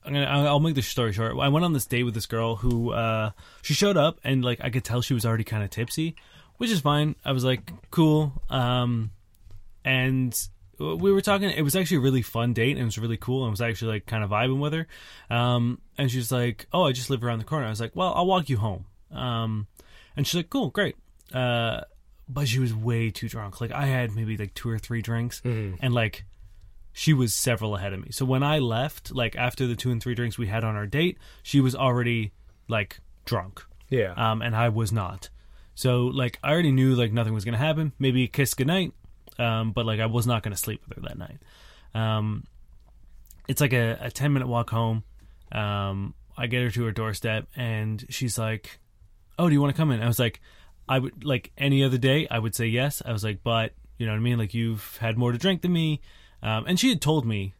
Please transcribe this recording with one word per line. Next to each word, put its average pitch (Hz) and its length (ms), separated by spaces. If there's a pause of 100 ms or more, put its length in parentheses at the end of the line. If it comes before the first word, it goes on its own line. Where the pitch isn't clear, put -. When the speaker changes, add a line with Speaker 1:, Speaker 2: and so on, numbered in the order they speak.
Speaker 1:
I'm 139 100
gonna, 143 120
I'll, 143 220
I'll 147 120
make 160 160
the 135 60
story 113 320
short. 113 260
I 135 100
went 151 140
on 170 100
this 131 120
date 123 180
with 120 120
this 113 100
girl 113 320
who, 120 340
uh, 110 400 (300)
she 151 140
showed 202 200
up 156 280
and, 131 200
like, 123 180
I 127 100
could 123 120
tell 120 200
she - 100
was 117 120
already 113 180
kinda 107 240
tipsy, 160 480 (420)
which 233 140
is 180 100
fine. 147 420
I 135 80
was 127 140
like, 127 260 (200)
"Cool." 151 420 (160)
Um, 123 600 (760)
and 131 520 (400)
w-, 160 200
we 190 140
were 196 100
talking, 202 280
it - 120
was 139 140
actually 180 220
a 131 40
really 131 200
fun 117 320
date 117 180
and 135 80
it 123 60
was 110 120
really 113 200
cool 131 260
and 117 80
was 104 100
actually, 113 320
like, 104 120
kinda 107 220
vibing 123 320
with 147 140
her. 165 140 (420)
Um, 120 500 (180)
and 139 140
she's 123 200
like, 120 420
"Oh, 180 100
I 143 80
just 123 180
live 127 140
around 117 160
the 110 60
corner." 147 220
I - 20
was 110 120
like, 113 140
"Well, 180 180
I'll 180 120
walk 185 240
you 131 80
home." 98 280 (260)
Um, 113 560 (480)
and 143 120
she's - 80
like, 170 140
"Cool, 247 200
great." 185 260 (380)
Uh, 120 480 (480)
but 139 180
she 120 120
was 120 140
way 113 380
too - 180
drunk. 104 320
Like, 117 100
I 143 140
had 127 300
maybe, 110 220
like, 104 160
two - 160
or 113 100
three 117 220
drinks 117 400
Speaker 2:
Mm-hmm. 110 400
Speaker 1:
and, 127 120
like, 113 320 (680)
she - 200
was 127 200
several 110 420
ahead 98 180
of 95 60
me. - 120
So 135 140
when 131 180
I 151 160
left, 123 540
like, 120 220
after 123 320
the 120 80
two 123 160
and 117 100
three 123 140
drinks 117 220
we 117 100
had 110 160
on 110 120
our 104 100
date, 147 320 (240)
she - 180
was 127 160
already, 120 560 (360)
like, 107 320 (260)
drunk. 95 380 (260)
Speaker 2:
Yeah. 104 260
Speaker 1:
Um, 110 280
and 117 120
I 117 140
was 110 220
not. 98 380 (460)
So, 123 300
like, 127 380
I 139 80
already 160 200
knew, 131 240
like, 120 160
nothing 110 220
was 104 120
gonna 117 120
happen. 156 420
Maybe 127 240
a 120 40
kiss - 260
goodnight. 170 400 (460)
Um, 113 320
but, 117 160
like, 110 120
I 110 60
was 113 220
not 117 160
gonna 104 140
sleep - 300
with - 100
her - 100
that - 100
night. - 220 (560)
Um, 110 500 (1000)
it's, 123 120
like, 135 140
a, 113 260
a 120 120
ten-minute 135 360
walk 120 220
home. 113 340 (480)
Um, 101 640 (240)
I 123 100
get 123 160
her 123 80
to 120 140
her 113 60
doorstep, 110 640
and 110 540
she's - 280
like, 113 420 (600)
"Oh, 175 100
do 151 40
you 143 80
wanna 139 120
come 151 180
in?" 113 100
I 117 60
was 117 120
like, 117 220 (460)
I 131 120
would, 131 240
like, 139 340
any 135 260
other 131 140
day, 135 320
I 117 100
would 110 160
say 117 120
yes. 127 380
I 123 80
was 104 100
like, 104 200
"But," 113 300 (240)
you 117 80
know 110 60
what 107 60
I 110 40
mean? 120 160
Like, 107 160
"You've 113 460
had 113 180
more 120 140
to 120 60
drink 175 240
than 180 120
me." 160 280 (400)
Um, 110 260
and 185 120
she 254 100
had 208 120
told 147 240
me 101 340